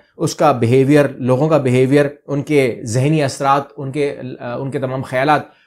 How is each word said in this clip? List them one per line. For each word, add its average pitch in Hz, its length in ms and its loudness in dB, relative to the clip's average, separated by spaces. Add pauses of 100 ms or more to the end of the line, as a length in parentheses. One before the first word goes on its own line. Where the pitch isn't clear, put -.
(180)
उसका 156 360 0
बिहेवियर, 131 680 2
लोगों 127 280 0
का 160 80 2
बिहेवियर, 131 680 2
उनके 139 580 -2
जहनी 131 360 0
असरात, 139 560 -2
उनके, 143 320 -4
अ, 123 500 -10
उनके 135 200 -6
तमाम 131 220 -6
ख्यालात 139 500 0 (160)